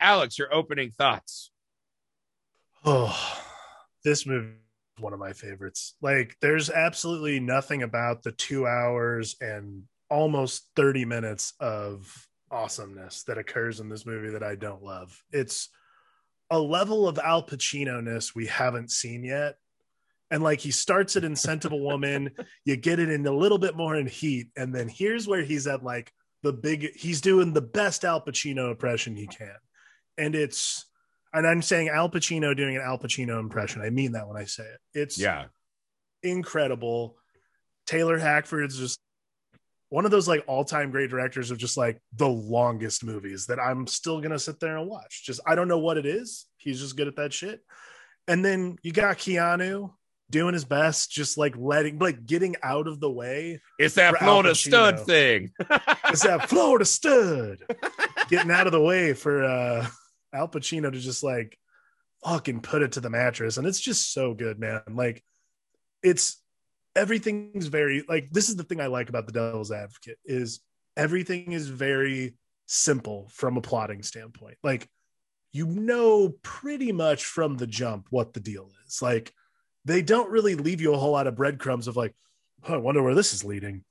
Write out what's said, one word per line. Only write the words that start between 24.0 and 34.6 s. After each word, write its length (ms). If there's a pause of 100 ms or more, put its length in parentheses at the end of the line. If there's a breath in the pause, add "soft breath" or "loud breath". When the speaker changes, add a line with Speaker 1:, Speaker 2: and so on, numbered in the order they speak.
Speaker 2:
Heat, 500
and 160
then 160
here's 380
where 160
he's 240
at, 160
like, 300 (320)
the 80
big, 420
he's 260
doing 320
the 100
best 420
Al 200
Pacino 460
impression 460
he 100
can. 280 (600 soft breath)
And 200
it's, 500 (460)
and 160
I'm 140
saying 260
Al 200
Pacino 480
doing 200
an 60
Al 160
Pacino 420
impression. 420
I 80
mean 220
that 160
when 80
I 80
say 200